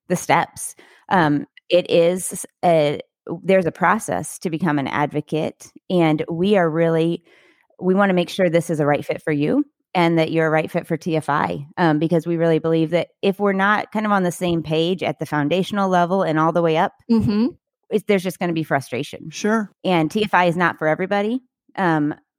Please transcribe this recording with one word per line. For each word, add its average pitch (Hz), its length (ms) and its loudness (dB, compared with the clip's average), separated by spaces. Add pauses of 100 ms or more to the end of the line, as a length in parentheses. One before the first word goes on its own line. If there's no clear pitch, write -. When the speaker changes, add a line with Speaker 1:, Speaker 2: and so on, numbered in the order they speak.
Speaker 1:
the 185 80 0
steps. - 580 -2 (360)
Um, 151 360 2 (220)
it 175 220 2
is 175 560 0 (180)
a, 156 340 4 (440)
there's 190 240 2
a 156 60 -2
process 180 680 -2
to - 100 -8
become 156 300 -2
an 135 100 -2
advocate. 147 840 -4 (200)
And 160 400 2
we 185 260 0
are 170 140 2
really, 165 540 0 (540)
we 180 160 0
wanna 196 200 2
make 175 160 0
sure 185 180 0
this 165 220 0
is 156 100 -2
a 147 60 2
right 143 180 0
fit - 180 -6
for 160 100 -2
you 151 340 0 (280)
and 170 240 4
that 160 140 0
you're 160 140 2
a 156 40 0
right 160 200 0
fit 160 160 -4
for 165 100 -2
T 160 180 -4
F 156 140 -2
I, 151 380 -2 (100)
um, 160 220 2
because 160 280 0
we 170 120 -2
really 165 200 2
believe 160 300 0
that 165 200 -2 (120)
if 196 180 0
we're 202 140 0
not 196 400 0
kind 214 140 -4
of 208 60 0
on 196 100 2
the 175 100 0
same 170 300 -2
page 165 400 -2
at 147 160 -4
the 156 80 -6
foundational 180 640 -2
level 180 320 2
and 156 160 0
all 160 140 2
the 170 100 -4
way 160 160 2
up, 190 160 0 (160)
Speaker 2:
Mm-hmm. 226 380 2 (420)
Speaker 1:
it's, 202 180 -2
there's 196 140 2
just 180 160 -6
gonna 175 160 -2
be 160 80 -2
frustration. 143 680 -4
Speaker 3:
Sure. 214 420 -2 (140)
Speaker 1:
And 165 260 2
T 214 140 -2
F - 80 -4
I 180 140 4
is 165 100 0
not 170 220 0
for 156 100 0
everybody, 202 540 -2 (340)
um, 156 380 0 (240)